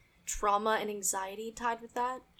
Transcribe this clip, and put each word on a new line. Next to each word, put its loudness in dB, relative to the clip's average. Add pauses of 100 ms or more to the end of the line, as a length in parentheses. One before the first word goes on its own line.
(260)
trauma 4
and -2
anxiety -4
tied -2
with -12
that. 0 (200)